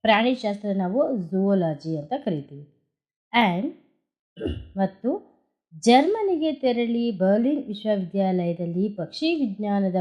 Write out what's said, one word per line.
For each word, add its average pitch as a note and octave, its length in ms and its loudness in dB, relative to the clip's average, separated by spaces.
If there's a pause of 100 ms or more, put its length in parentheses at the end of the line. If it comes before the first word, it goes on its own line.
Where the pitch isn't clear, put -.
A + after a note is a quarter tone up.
ಪ್ರಾಣಿಶಾಸ್ತ್ರ G#3+ 720 2
ನಾವು A#3 420 0
ಝೂಯಾಲಜಿ E3+ 800 0
ಅಂತ D3 140 -8 (120)
ಕರಿತೀವಿ. C#3+ 600 -8 (500)
And A3 360 2 (1040)
ಮತ್ತು A3 600 -2 (420)
ಜರ್ಮನಿಗೆ D#4+ 720 4
ತೆರಳಿ A#3 680 0
ಬರ್ಲಿನ್ G#3+ 460 2
ವಿಶ್ವವಿದ್ಯಾಲಯದಲ್ಲಿ F#3 1200 -2
ಪಕ್ಷಿ G#3 460 -4
ವಿಜ್ಞಾನದ G3+ 680 -2